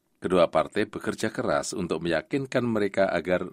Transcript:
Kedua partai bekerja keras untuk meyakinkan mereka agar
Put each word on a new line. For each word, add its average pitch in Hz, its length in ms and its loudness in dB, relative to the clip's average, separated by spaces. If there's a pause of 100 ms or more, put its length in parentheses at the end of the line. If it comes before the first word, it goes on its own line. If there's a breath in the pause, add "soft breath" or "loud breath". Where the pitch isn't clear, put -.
(240)
Kedua 90 240 4
partai 85 400 0
bekerja 107 480 -4
keras - 400 -2
untuk 87 240 -2
meyakinkan 101 640 -2
mereka 101 480 2
agar 87 420 0